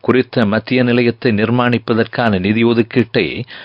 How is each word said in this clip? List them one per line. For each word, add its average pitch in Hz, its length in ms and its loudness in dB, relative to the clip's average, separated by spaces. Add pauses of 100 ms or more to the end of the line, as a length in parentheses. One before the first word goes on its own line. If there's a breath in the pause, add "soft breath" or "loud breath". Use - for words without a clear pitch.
குறித்த 123 420 0
மத்திய 113 380 -2
நிலையத்தை 120 480 0
நிர்மாணிப்பதற்கான 113 1080 0
நிதி 107 240 0
ஒதுக்கீட்டை 117 640 0 (400 loud breath)